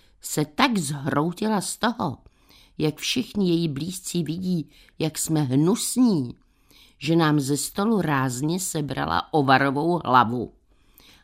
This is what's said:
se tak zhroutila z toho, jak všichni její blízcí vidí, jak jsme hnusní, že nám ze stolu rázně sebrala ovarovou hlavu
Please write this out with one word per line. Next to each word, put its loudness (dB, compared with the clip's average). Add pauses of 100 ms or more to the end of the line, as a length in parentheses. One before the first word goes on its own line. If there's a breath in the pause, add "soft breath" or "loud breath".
(220 soft breath)
se -4
tak 2
zhroutila -2
z -8
toho, -2 (600 soft breath)
jak -2
všichni -2
její 0
blízcí -6
vidí, -4 (300 soft breath)
jak -4
jsme 0
hnusní, 2 (640 soft breath)
že 0
nám 4
ze 0
stolu 0
rázně -2
sebrala -4
ovarovou 2
hlavu 2 (720 soft breath)